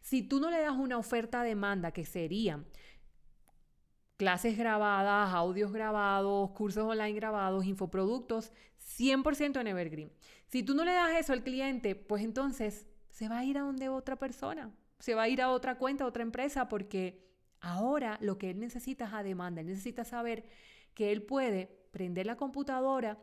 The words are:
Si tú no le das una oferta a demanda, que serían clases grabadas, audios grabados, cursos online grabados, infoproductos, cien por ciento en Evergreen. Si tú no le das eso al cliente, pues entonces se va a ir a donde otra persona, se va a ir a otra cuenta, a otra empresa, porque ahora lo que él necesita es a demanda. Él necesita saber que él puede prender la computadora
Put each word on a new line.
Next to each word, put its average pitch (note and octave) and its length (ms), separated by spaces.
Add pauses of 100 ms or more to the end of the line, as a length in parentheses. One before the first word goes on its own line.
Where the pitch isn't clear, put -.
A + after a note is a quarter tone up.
Si B3+ 220
tú C#4 180
no D#4+ 100
le E4 100
das D4+ 120
una C4 240
oferta A#3 460
a - 20
demanda, G3+ 480
que D#3+ 140
serían E3+ 580 (1500)
clases G3 400
grabadas, G#3 800
audios F#3 380
grabados, G3+ 800
cursos G#3+ 320
online G#3+ 280
grabados, G3 540
infoproductos, G3 840 (280)
cien C4+ 440
por D4 140
ciento C#4+ 240
en A#3 60
Evergreen. D#3+ 440 (360)
Si B3+ 160
tú C4+ 120
no D#4+ 120
le F4+ 60
das F4 260
eso C#4+ 160
al - 80
cliente, C4 520
pues G#3 300
entonces A3+ 640 (240)
se A3 180
va A#3 100
a B3 60
ir C#4 140
a C#4 40
donde C4+ 280
otra C4 260
persona, C4+ 580 (240)
se A#3 160
va A3 100
a A3+ 40
ir B3+ 140
a B3+ 80
otra B3+ 260
cuenta, C4+ 280
a B3 40
otra A#3 140
empresa, B3+ 440
porque F#3+ 600 (320)
ahora G#3+ 640
lo G3 160
que F#3+ 120
él F#3 100
necesita A#3+ 460
es G3+ 60
a G#3+ 100
demanda. F3+ 380
Él D#3+ 60
necesita G3 380
saber A#3 420 (480)
que G#3 180
él G#3 100
puede G#3+ 680
prender F#3 340
la A3+ 120
computadora C4 880